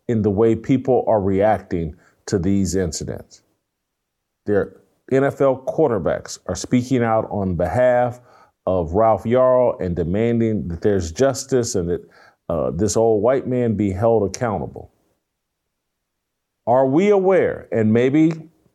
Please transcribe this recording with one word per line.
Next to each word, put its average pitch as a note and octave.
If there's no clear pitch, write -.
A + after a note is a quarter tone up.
in A2+
the G#2
way A2+
people B2
are G#2
reacting F#2+
to G#2+
these F#2
incidents. -
Their G2+
N C3+
F C3+
L C3+
quarterbacks A2
are -
speaking B2
out A2+
on F#2+
behalf B2
of F2+
Ralph G#2+
Yarl B2+
and F2
demanding A2
that E2
there's F#2+
justice B2+
and F2
that, F2
uh, D2
this F#2+
old A2+
white A#2+
man B2
be G2
held A2
accountable. F#2+
Are B2+
we E3+
aware? F#3
And A2
maybe D3